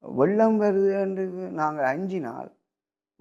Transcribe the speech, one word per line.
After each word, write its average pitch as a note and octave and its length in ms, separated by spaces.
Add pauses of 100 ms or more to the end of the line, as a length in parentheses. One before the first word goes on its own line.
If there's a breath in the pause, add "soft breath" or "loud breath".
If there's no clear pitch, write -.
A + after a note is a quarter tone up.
வெள்ளம் G#3 560
வருது G3 300 (100)
என்று F#3+ 260 (260)
நாங்கள் D3+ 360
அஞ்சினால் D3+ 640 (720)